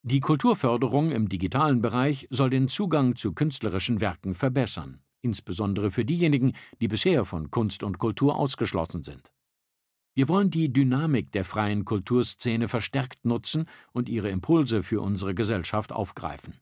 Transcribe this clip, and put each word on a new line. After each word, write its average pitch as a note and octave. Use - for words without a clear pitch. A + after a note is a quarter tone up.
Die C3+
Kulturförderung C#3
im A2
digitalen A#2+
Bereich B2+
soll C3
den C3
Zugang D3
zu F#2+
künstlerischen A2
Werken F#2+
verbessern, A2+
insbesondere G2+
für A2+
diejenigen, D3
die A2+
bisher A#2+
von D#2+
Kunst A2
und F#2+
Kultur C3
ausgeschlossen G2
sind. -
Wir C3+
wollen F#3+
die D#3
Dynamik C3
der G2
freien G#2
Kulturszene A2+
verstärkt C3
nutzen A#2+
und B2
ihre G#2
Impulse A2+
für G#2
unsere G2
Gesellschaft G#2+
aufgreifen. -